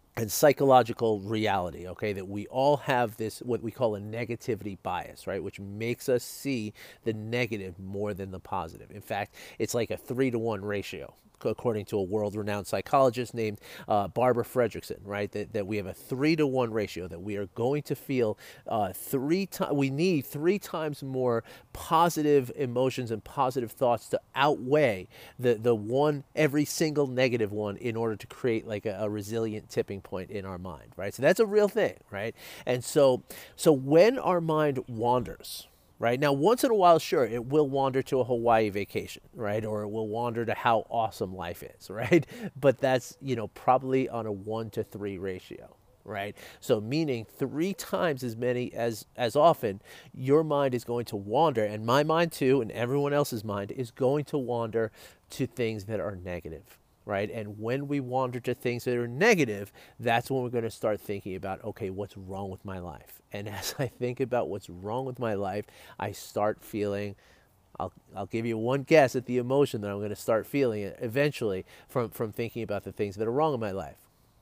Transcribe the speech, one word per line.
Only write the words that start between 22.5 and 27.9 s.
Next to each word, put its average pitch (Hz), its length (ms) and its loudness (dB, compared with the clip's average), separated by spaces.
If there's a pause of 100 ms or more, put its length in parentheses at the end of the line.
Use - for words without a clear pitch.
emotions 127 540 0
and 110 140 -4
positive 127 480 0
thoughts 120 360 2
to - 120 0 (140)
outweigh 131 720 2 (300)
the, 123 160 4
the 113 200 4
one, 135 500 0 (100)
every 151 300 4
single 147 420 0
negative 123 460 2
one 104 240 -2
in 117 200 -4